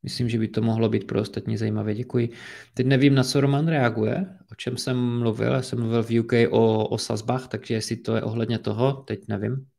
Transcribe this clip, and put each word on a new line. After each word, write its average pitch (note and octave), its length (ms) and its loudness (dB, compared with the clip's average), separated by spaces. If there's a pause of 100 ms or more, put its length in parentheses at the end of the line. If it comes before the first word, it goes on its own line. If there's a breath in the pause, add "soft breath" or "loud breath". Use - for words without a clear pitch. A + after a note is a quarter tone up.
Myslím, B2 260 -4
že A2+ 100 0
by A2 100 0
to A2 140 -2
mohlo A2+ 260 2
být A2 180 0
pro - 140 0
ostatní G#2+ 360 -4
zajímavé. G#2+ 380 -2
Děkuji. A#2+ 340 -2 (460 loud breath)
Teď B2+ 120 0
nevím, C#3 280 6
na C3+ 100 6
co C#3 160 0
Roman C#3 280 2
reaguje, B2+ 580 0 (260)
o - 20 -18
čem B2 220 -6
jsem B2 420 -2
mluvil. A2+ 340 0
Já C3 100 0
jsem A#2+ 180 -6
mluvil A2+ 220 0
v A#2 180 2
U - 20 0
K A#2 280 4
o, A2+ 380 4
o A#2 100 -2
sazbách, A#2 500 -4
takže - 260 -6
jestli A2 220 -4
to A2+ 200 -4
je A2 60 -2
ohledně A2+ 360 -2
toho, A2 340 0
teď A2 360 -10
nevím. A2 380 -4 (120)